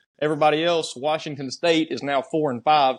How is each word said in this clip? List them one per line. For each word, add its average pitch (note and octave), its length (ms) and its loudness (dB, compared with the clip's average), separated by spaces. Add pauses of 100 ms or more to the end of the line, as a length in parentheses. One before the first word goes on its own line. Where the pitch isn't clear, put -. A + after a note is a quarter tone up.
(200)
Everybody D3+ 440 2
else, E3+ 320 -2
Washington C#3+ 560 -4
State E3 400 0
is B2 100 -6
now C#3 200 -2
four D3+ 280 -2
and A#2+ 120 -6
five. C#3 360 4